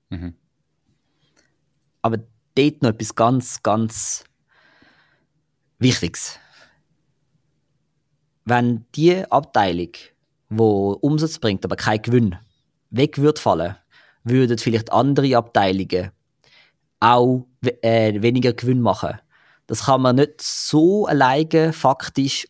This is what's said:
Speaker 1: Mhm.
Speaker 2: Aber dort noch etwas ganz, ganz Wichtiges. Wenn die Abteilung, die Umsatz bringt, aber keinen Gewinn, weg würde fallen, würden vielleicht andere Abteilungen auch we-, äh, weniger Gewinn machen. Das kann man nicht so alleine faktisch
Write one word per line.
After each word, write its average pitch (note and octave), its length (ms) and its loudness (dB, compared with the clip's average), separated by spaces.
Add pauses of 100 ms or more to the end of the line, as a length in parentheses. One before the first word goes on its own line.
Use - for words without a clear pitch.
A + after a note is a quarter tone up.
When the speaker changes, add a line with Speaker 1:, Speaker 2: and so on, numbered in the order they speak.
(100)
Speaker 1:
Mhm. F2 240 -12 (1700)
Speaker 2:
Aber A2+ 160 -2 (360)
dort D3+ 280 0
noch B2 80 2
etwas G#2+ 240 -8
ganz, B2 480 0
ganz - 640 -4 (1500)
Wichtiges. - 600 -2 (2000)
Wenn A#2+ 500 -2
die F3+ 360 2
Abteilung, G2+ 600 -2 (580)
die A2 80 -10
Umsatz A2 840 0
bringt, G2+ 240 -2
aber F2+ 120 -6
keinen A2 260 -2
Gewinn, A#2 340 0 (540)
weg C#3+ 280 -2
würde D3+ 220 0
fallen, F2 360 -2 (480)
würden A#2+ 340 2
vielleicht A2+ 340 -2
andere C3+ 440 2
Abteilungen F#2+ 760 -2 (880)
auch B2 480 2 (120)
we-, B2 220 -4
äh, A2 400 2
weniger B2 300 2
Gewinn B2 280 -2
machen. G2 380 -2 (480)
Das - 200 -6
kann C3 160 2
man B2+ 140 4
nicht D3 240 0
so F3+ 640 0
alleine D#3 680 0
faktisch - 760 -2